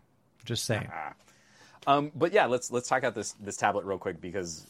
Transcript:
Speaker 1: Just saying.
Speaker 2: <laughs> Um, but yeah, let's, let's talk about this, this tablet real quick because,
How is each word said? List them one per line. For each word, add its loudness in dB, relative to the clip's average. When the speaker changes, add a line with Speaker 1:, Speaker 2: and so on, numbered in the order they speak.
Speaker 1:
Just -4
saying. -2
Speaker 2:
<laughs> -12
Um, 4
but 2
yeah, 8
let's, 0
let's -2
talk 4
about 0
this, -6
this -8
tablet 2
real 0
quick -6
because, -6